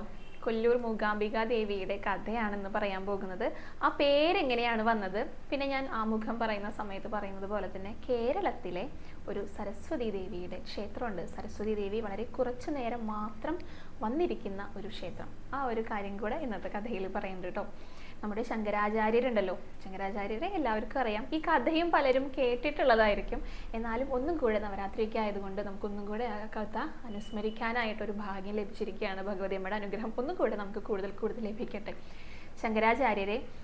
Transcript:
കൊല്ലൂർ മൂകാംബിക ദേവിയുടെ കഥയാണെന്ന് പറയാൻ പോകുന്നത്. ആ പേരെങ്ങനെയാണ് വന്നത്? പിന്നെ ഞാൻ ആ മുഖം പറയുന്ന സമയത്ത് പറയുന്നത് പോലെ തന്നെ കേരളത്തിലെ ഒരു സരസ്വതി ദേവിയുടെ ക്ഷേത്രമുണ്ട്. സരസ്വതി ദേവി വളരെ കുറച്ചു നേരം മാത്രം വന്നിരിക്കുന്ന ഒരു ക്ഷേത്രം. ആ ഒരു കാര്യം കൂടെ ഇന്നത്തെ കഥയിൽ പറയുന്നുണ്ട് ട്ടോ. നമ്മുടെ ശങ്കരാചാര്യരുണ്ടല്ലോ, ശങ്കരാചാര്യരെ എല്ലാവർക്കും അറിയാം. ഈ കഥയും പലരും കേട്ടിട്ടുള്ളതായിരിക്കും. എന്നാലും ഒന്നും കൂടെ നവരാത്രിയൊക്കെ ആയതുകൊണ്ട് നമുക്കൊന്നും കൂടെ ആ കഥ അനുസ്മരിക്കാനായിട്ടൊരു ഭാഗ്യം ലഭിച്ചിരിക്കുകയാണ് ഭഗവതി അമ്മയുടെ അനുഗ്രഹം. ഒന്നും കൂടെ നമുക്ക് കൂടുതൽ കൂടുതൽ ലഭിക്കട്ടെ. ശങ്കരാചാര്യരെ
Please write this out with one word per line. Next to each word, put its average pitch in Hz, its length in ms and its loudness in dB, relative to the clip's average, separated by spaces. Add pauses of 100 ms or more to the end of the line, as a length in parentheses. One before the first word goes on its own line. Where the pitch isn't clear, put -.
(440)
കൊല്ലൂർ 233 400 4
മൂകാംബിക 214 580 2 (100)
ദേവിയുടെ 202 440 0 (100)
കഥയാണെന്ന് 202 680 0
പറയാൻ 196 320 0
പോകുന്നത്. 196 440 0 (300)
ആ 285 60 6 (120)
പേരെങ്ങനെയാണ് 285 840 4
വന്നത്? 208 380 2 (300)
പിന്നെ 277 240 0
ഞാൻ 269 100 0 (140)
ആ 220 140 2
മുഖം 220 300 0
പറയുന്ന 214 280 0
സമയത്ത് 202 460 -4
പറയുന്നത് 196 360 -4
പോലെ 196 240 0
തന്നെ 196 160 -6 (160)
കേരളത്തിലെ 240 760 0 (440)
ഒരു 202 180 -2 (100)
സരസ്വതി 220 600 -2
ദേവിയുടെ 180 400 -4 (100)
ക്ഷേത്രമുണ്ട്. - 680 -2
സരസ്വതി 208 460 -2
ദേവി 202 260 0
വളരെ 208 180 -2 (120)
കുറച്ചു 247 340 0
നേരം 226 440 -2
മാത്രം 220 440 -2 (460)
വന്നിരിക്കുന്ന 220 580 0 (140)
ഒരു 196 180 -6
ക്ഷേത്രം. - 340 -6 (260)
ആ 277 180 0
ഒരു 226 180 0
കാര്യം 202 320 -2
കൂടെ 240 240 0
ഇന്നത്തെ 196 300 -2
കഥയിൽ 196 300 -2 (100)
പറയുന്നുണ്ട് 185 440 -4
ട്ടോ. 190 60 -2 (560)
നമ്മുടെ 208 260 -2
ശങ്കരാചാര്യരുണ്ടല്ലോ, 214 1040 4 (300)
ശങ്കരാചാര്യരെ 202 640 -2 (100)
എല്ലാവർക്കും 226 420 2
അറിയാം. 214 240 0 (120)
ഈ - 100 4
കഥയും 320 480 4
പലരും 269 420 6
കേട്ടിട്ടുള്ളതായിരിക്കും. 247 1040 4 (340)
എന്നാലും 233 420 0
ഒന്നും 302 260 2
കൂടെ 214 220 6
നവരാത്രിയൊക്കെ 202 580 0
ആയതുകൊണ്ട് 202 460 -2
നമുക്കൊന്നും 202 420 -4
കൂടെ 220 240 0
ആ - 20 -4 (200)
കഥ 214 200 -2 (320)
അനുസ്മരിക്കാനായിട്ടൊരു 214 1040 -2
ഭാഗ്യം 202 480 -4
ലഭിച്ചിരിക്കുകയാണ് 202 680 -2
ഭഗവതി 196 260 0
അമ്മയുടെ 190 260 -2
അനുഗ്രഹം. 202 400 -2
ഒന്നും 330 200 0
കൂടെ 220 220 4
നമുക്ക് 202 260 -4
കൂടുതൽ 196 220 0 (120)
കൂടുതൽ 220 260 0
ലഭിക്കട്ടെ. 208 460 -4 (680)
ശങ്കരാചാര്യരെ 220 760 4 (280)